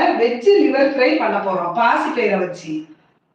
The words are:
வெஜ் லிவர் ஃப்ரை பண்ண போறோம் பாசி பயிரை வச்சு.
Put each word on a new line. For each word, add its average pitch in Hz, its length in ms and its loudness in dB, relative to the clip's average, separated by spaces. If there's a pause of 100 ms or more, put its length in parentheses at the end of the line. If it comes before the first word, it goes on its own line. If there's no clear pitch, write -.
(200)
வெஜ் 240 280 0 (140)
லிவர் 269 320 2
ஃப்ரை 254 160 2 (100)
பண்ண 214 240 -2
போறோம் 180 320 -4
பாசி 240 400 2
பயிரை 202 280 0
வச்சு. 160 300 -10 (600)